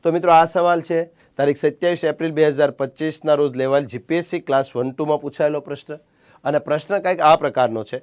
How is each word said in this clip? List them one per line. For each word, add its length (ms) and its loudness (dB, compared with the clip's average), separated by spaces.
તો 100 0
મિત્રો, 180 0
આ 140 8
સવાલ 360 0
છે 240 -2
તારીખ 200 0
સત્યાવીસ 480 -2
એપ્રિલ 280 -2
બે 140 2
હજાર 240 0
પચીસના 640 -4
રોજ 220 0
લેવાયેલ 300 0
જી 120 -12
પી 180 -4
એસ 100 -4
સી 140 -6
ક્લાસ 360 -2
વન 160 -4
ટુમાં 280 -4
પૂછાયેલો 400 -4
પ્રશ્ન. 380 -14
અને 140 -2
પ્રશ્ન 400 -4
કંઈક 220 -2
આ 160 6
પ્રકારનો 480 -2
છે 180 -10